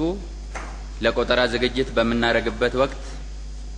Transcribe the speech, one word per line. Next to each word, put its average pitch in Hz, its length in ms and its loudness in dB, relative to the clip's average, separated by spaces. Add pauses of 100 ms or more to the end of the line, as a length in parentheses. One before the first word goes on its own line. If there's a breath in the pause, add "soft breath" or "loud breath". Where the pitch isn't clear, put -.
(1000)
ለቆጠራ 117 460 4
ዝግጅት 120 440 0
በምናደርግበት 117 840 2
ወቅት 135 280 0 (760)